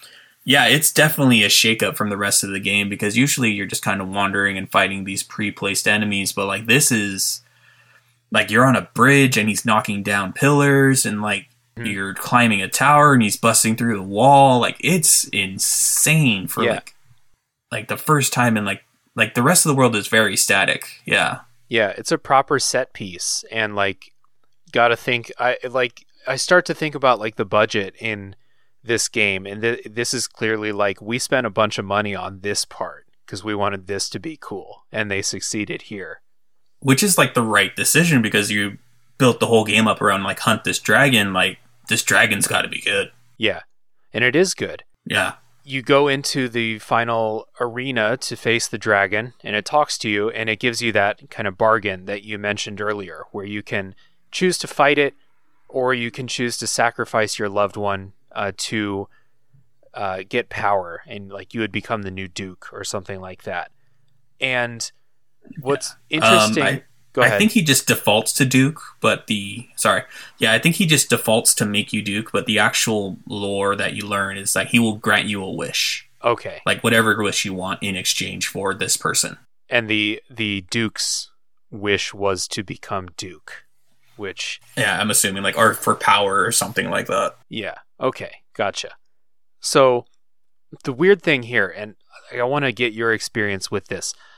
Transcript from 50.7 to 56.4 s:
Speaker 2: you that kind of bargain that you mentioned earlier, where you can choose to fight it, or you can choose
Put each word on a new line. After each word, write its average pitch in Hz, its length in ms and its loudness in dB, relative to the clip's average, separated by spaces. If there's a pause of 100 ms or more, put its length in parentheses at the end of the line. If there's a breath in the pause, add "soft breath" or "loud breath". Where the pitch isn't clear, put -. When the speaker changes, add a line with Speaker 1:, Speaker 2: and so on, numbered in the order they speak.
Speaker 2:
you 117 120 -2
that 104 360 0
kind 107 180 -6
of 92 100 -6
bargain 107 480 0
that 101 180 -8
you 107 160 -10
mentioned 104 420 -6
earlier, 104 500 -8
where 101 140 -10
you 104 160 -8
can 95 320 -8 (380)
choose 185 280 0
to - 80 -10
fight 143 300 4
it, 139 160 2 (540)
or 127 260 -2
you 117 160 -4
can 123 180 -10
choose 120 300 -4